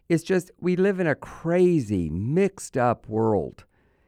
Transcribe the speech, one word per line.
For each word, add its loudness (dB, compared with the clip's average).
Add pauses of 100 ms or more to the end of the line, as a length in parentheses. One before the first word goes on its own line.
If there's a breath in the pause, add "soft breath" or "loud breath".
it's 0
just, -2
we 0
live 0
in 0
a 0
crazy, 0
mixed -2
up 0
world. 0 (420)